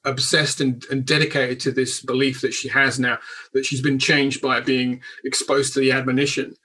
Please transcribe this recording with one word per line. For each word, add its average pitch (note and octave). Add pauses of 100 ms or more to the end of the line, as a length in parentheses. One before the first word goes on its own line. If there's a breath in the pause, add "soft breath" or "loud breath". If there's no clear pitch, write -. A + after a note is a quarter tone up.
obsessed D3
and, B2+
and C3
dedicated C3
to -
this B2+
belief C3
that A#2+
she -
has C3+
now, B2 (340 loud breath)
that C3+
she's C3
been C3+
changed C#3
by B2+
being B2+ (240 loud breath)
exposed C3+
to C3+
the C3
admonition. C3